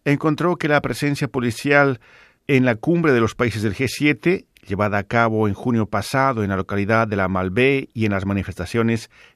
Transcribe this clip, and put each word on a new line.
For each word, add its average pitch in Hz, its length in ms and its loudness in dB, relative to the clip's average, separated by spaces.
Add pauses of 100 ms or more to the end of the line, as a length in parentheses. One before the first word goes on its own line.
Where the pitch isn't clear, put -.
encontró 151 540 0
que 160 100 -6
la 147 140 2
presencia 139 480 -4
policial 139 720 0 (460)
en 131 180 4
la 120 100 2
cumbre 156 380 2
de 120 80 4
los 107 140 0
países 110 280 -2
del 107 100 0
G 131 140 -4
siete, 147 600 0 (200)
llevada 101 300 0
a 98 60 -2
cabo 110 440 2
en 98 60 0
junio 113 320 -2
pasado 113 580 -2
en 98 60 -2
la 95 80 -2
localidad 101 500 0
de 104 80 -4
La 95 140 0
Malbaie 104 640 0
y 110 120 -2
en 104 60 0
las 95 140 -2
manifestaciones 101 840 -2 (260)